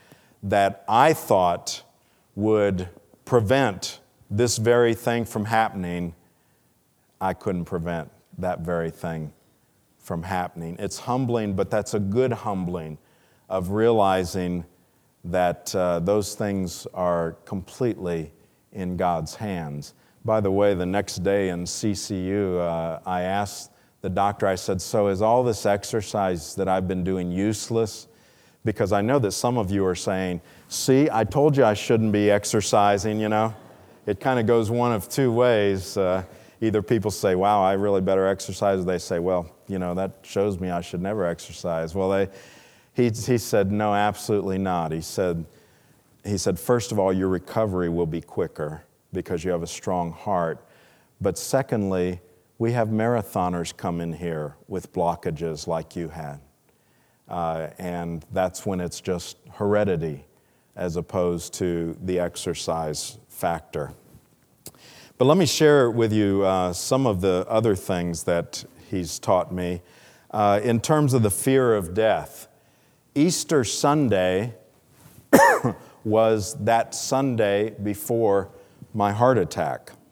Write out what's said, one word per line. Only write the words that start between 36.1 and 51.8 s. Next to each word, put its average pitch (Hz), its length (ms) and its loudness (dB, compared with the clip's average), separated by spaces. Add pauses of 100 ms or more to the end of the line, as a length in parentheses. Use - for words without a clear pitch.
either 107 220 2
people 107 300 0
say, 98 240 0
"Wow, 101 260 4
I 95 120 4
really 98 280 2
better 95 260 2
exercise," 98 520 0
or 92 40 -2
they 90 160 -2
say, 85 200 -4
"Well, 87 300 0 (180)
you 95 120 -6
know, 90 140 -4
that 92 180 -4 (120)
shows 101 360 -2
me 90 120 -4
I 87 100 -2
should 87 200 -8
never 98 240 -2
exercise." 85 680 -6
Well, 95 160 0
they, 98 200 0 (640)
he, 127 160 2
he 117 280 -2
said, 101 340 0
"No, 104 220 0
absolutely 101 640 0
not." 90 340 -2
He 80 100 -4
said, 87 440 -2 (800)
he 101 120 -4
said, 92 220 -2
"First 120 320 0
of 107 80 -2
all, 95 140 4
your 95 160 0
recovery 92 600 -2
will 85 160 0
be 82 160 -6
quicker 78 640 -6 (300)
because 87 320 -6
you 92 60 -2
have 85 120 -2
a 82 40 -8
strong 87 440 -4
heart. 85 540 -4 (540)
But 95 180 -2
secondly, 95 840 -2 (380)